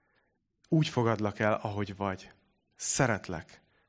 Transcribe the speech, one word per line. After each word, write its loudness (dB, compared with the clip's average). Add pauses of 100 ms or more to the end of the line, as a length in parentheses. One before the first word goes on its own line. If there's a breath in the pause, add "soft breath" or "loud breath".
(680)
Úgy 4
fogadlak 0
el, 4
ahogy -4
vagy. -6 (440)
Szeretlek. -2 (280)